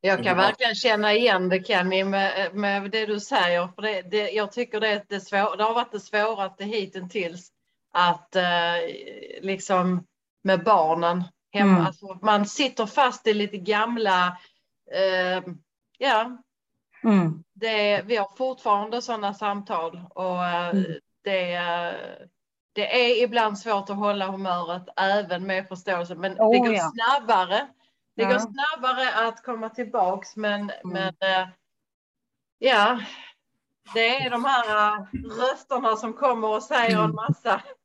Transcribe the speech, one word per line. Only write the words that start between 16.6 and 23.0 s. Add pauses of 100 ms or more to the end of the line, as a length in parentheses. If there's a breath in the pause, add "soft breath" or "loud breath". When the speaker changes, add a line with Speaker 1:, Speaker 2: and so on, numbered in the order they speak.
Speaker 3:
Mm. (100)
Speaker 1:
Det,
vi
har
fortfarande
såna
samtal,
och,
eh,
Speaker 3:
Mm. (380)
Speaker 1:
det, (1120)
det